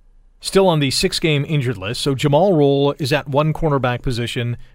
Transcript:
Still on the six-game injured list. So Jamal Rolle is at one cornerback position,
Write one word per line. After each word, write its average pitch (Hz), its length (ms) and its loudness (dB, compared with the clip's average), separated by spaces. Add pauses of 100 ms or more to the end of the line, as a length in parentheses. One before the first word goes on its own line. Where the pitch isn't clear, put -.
(400)
Still 190 280 2
on 160 100 2
the 139 140 0
six-game 156 520 -2
injured 135 320 -2
list. 98 240 -8
So 143 140 0
Jamal 151 400 2
Rolle 143 440 2
is 139 140 -2
at 143 160 -2
one 151 240 0
cornerback 127 500 -2
position, 120 540 -4 (180)